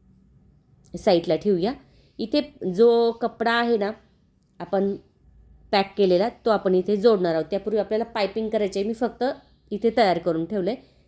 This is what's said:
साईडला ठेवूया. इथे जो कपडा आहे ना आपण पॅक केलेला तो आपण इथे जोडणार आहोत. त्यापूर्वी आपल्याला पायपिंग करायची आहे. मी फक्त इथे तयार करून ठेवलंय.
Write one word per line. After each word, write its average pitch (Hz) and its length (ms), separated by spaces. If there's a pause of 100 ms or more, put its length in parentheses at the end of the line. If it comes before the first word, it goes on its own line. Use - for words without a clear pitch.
(960)
साईडला 170 380
ठेवूया. 190 380 (440)
इथे 294 380 (200)
जो 233 360
कपडा 226 420
आहे 233 240
ना 202 140 (680)
आपण 196 360 (760)
पॅक 196 260
केलेला 190 320
तो - 200
आपण 190 260
इथे 190 220
जोडणार 190 360
आहोत. 160 120
त्यापूर्वी 202 340
आपल्याला 220 260
पायपिंग 220 440
करायची 208 300
आहे. 196 80
मी 226 60
फक्त 226 300 (480)
इथे 214 260
तयार 190 200
करून 165 280
ठेवलंय. 202 300 (320)